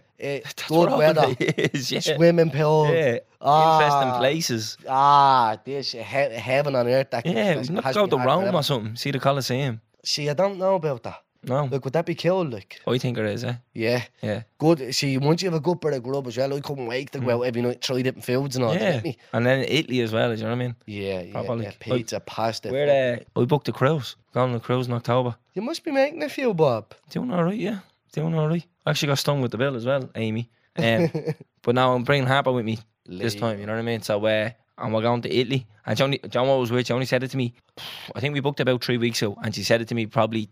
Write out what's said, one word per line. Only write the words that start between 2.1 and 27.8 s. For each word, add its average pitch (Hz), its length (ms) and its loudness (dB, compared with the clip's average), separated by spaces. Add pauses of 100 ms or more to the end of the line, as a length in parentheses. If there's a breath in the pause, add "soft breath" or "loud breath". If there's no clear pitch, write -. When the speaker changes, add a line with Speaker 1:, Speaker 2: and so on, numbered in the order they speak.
Speaker 1:
pool. 151 420 4
Speaker 2:
Yeah. 139 260 2 (220)
Speaker 1:
Ah. 156 400 6
Speaker 2:
Interesting 139 380 4
places. 127 580 -2 (100)
Speaker 1:
Ah, 135 760 6
this 135 300 -8
he-, 123 60 -12
heaven 131 760 -2
on 120 140 2
earth. 131 220 2
That 120 140 -4
Speaker 2:
Yeah, 196 280 2
Speaker 1:
has, 135 160 -2
Speaker 2:
we 170 60 -4
have 226 100 -2
Speaker 1:
has 131 100 0
Speaker 2:
to 208 60 2
go 196 60 2
Speaker 1:
been 139 40 -8
Speaker 2:
to 151 80 4
Speaker 1:
had 123 60 0
Speaker 2:
Rome 147 160 4
Speaker 1:
forever. 196 160 0
Speaker 2:
or 147 60 0
something. 113 340 -2
See 143 140 -4
the 139 80 -2
Colosseum. 131 600 0 (240)
Speaker 1:
See, 147 260 -4
I 147 40 -2
don't 190 240 0
know 190 180 2
about 151 280 -4
that. 98 180 -12 (240)
Speaker 2:
No. 135 260 0
Speaker 1:
Like, 135 140 -2
would 135 80 -4
that 165 120 0
be 170 100 -4
cool, 180 300 0
like? 113 400 -12
Speaker 2:
I 120 120 2
think 127 200 -4
it 110 100 -2
is, 110 180 -4
eh? 120 80 -4 (200)
Speaker 1:
Yeah. 117 280 0 (200)
Speaker 2:
Yeah. 104 200 -4 (160)
Speaker 1:
Good. 147 360 0
See, 135 240 0
once 151 240 2
you 190 80 -2
have 160 80 0
a 156 40 -4
good 170 180 -2
bit 151 140 -2
of 127 100 -4
grub 135 240 -6
as 113 80 -10
well, 135 180 -2
I 143 60 -4
couldn't 139 280 -8
wait 131 260 -6
to 143 60 -8
go 123 80 -6
Speaker 2:
Mm. 120 80 2
Speaker 1:
out 120 80 0
every 120 180 -2
night, 123 180 -2
try 131 220 -2
different 127 240 -4
foods 131 320 -2
and 127 80 2
all, 113 80 2
do 180 60 0
you 226 60 -2
Speaker 2:
Yeah. 190 100 2
Speaker 1:
get 113 100 -4
me? - 120 -8 (140 soft breath)
Speaker 2:
And 120 140 0
then 131 240 2
Italy - 320 0
as 110 100 -2
well, 120 200 0
do 113 40 -4
you 110 80 -6
know 110 60 -4
what 117 60 -4
I 123 40 -4
mean? 123 160 -6 (100)
Speaker 1:
Yeah, 98 360 -6
yeah, 90 100 -14
Speaker 2:
Properly. 117 320 -6
Speaker 1:
yeah. 101 160 -8
Pizza, 117 400 -4
pasta, 110 500 -6
Speaker 2:
We're, 135 460 2
Speaker 1:
fuck. 120 100 -10
Speaker 2:
uh, - 140 -6
we 123 60 2
booked 139 240 0
a - 20 -2
cruise. 135 460 0 (160)
Going 127 160 0
on 120 80 -2
a - 20 -8
cruise 123 280 -2
in 123 60 -4
October. 120 440 0 (160)
Speaker 1:
You 185 80 -8
must 285 240 -8
be 320 60 -6
making 277 320 0
a 294 60 -4
few, 254 240 -2
Bob. 131 400 0 (160)
Speaker 2:
Doing 240 220 -6
all 175 140 0
right, 196 120 -2
yeah. 202 220 -4 (320)